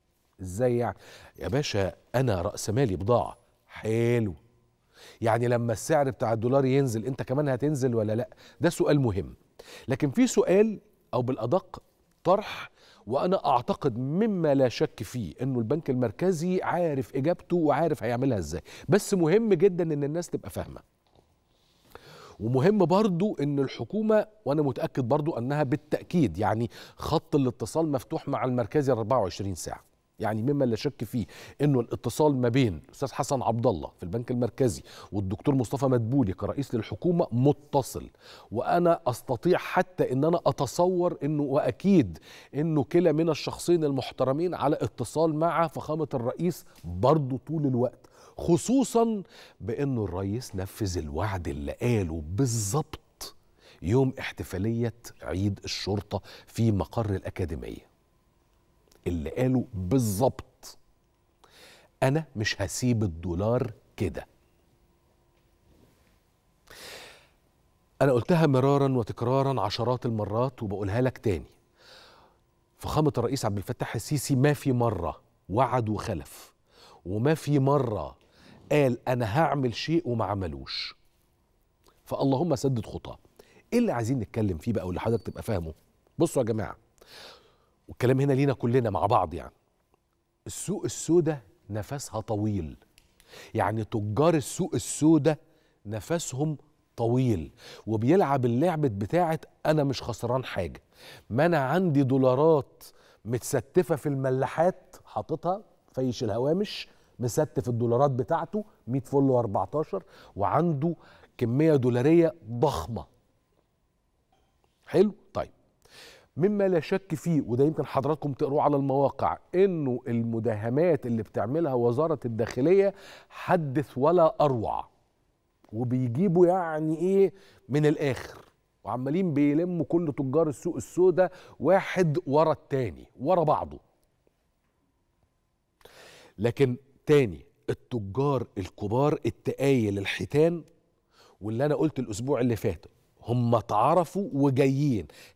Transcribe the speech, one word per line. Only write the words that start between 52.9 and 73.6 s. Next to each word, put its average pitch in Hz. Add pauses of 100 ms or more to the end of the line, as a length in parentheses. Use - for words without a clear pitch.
يوم 131
احتفالية 113 (280)
عيد 95
الشرطة - (260)
في 113
مقر 101
الأكاديمية، 78 (1120)
اللي 82
قاله 127 (100)
بالظبط: 107 (1200)
"أنا 143 (120)
مش 104
هسيب 113
الدولار 95 (240)
كده". - (3750)
أنا 139
قلتها 160
مرارا 139
وتكرارا 127
عشرات 113
المرات، 110
وبقولها 101
لك 127
تاني: 87 (1300)
فخامة 151
الرئيس 120
عبد 104
الفتاح -